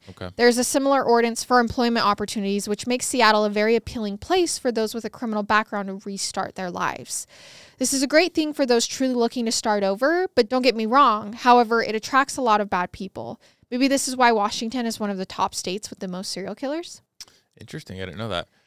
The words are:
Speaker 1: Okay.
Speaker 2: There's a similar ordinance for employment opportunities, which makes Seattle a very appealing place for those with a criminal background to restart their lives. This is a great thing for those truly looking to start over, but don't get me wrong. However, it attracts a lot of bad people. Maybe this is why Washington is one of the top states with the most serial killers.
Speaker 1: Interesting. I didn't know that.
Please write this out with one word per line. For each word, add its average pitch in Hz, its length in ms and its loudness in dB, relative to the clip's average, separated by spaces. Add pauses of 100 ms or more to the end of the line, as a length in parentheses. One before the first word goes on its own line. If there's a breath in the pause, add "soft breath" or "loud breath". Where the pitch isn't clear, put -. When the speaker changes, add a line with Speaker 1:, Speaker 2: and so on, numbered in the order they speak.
Speaker 1:
Okay. - 280 -12
Speaker 2:
There's 240 200 6
a 247 60 2
similar 277 400 2
ordinance 233 400 2
for 247 160 4
employment 233 440 2
opportunities, 202 640 -2
which 208 200 -6
makes 247 180 -2
Seattle 214 400 4
a 208 60 0
very 214 240 2
appealing 214 420 -4
place 349 400 0
for 247 140 -2
those 220 240 -2
with 226 100 -8
a 214 60 -10
criminal 214 320 -4
background 208 440 0
to 196 160 -10
restart - 520 -8
their 180 160 -6
lives. - 560 -6 (500 loud breath)
This 262 160 -2
is 269 100 -2
a 277 40 0
great 320 280 2
thing 302 180 0
for 285 100 0
those 233 220 2
truly 262 300 -2
looking 233 300 0
to 226 60 -2
start 208 320 0
over, 277 520 2
but 214 120 4
don't 254 140 0
get 247 140 2
me 220 100 -2
wrong. 220 480 2
However, 240 480 4
it 214 140 -4
attracts 269 420 0
a 277 40 -4
lot 214 200 4
of 202 80 -6
bad 185 220 -2
people. - 500 -12 (300 soft breath)
Maybe 254 160 2
this 269 200 0
is 254 80 -6
why 254 160 6
Washington 226 540 -2
is 226 140 -6
one 208 100 -2
of 196 80 -6
the 190 80 -6
top - 300 -4
states - 340 -8
with - 80 -16
the 196 100 -10
most 185 240 -8
serial 190 220 -8
killers. 302 480 -8 (580 soft breath)
Speaker 1:
Interesting. 92 400 -14
I 92 60 -8
didn't 90 140 -10
know 113 100 -8
that. 87 180 -4 (200)